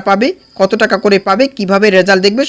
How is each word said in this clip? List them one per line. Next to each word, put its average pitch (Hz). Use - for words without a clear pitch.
পাবে, 202
কত 190
টাকা 214
করে 202
পাবে, 196
কিভাবে 196
রেজাল্ট 185
দেখবে, 220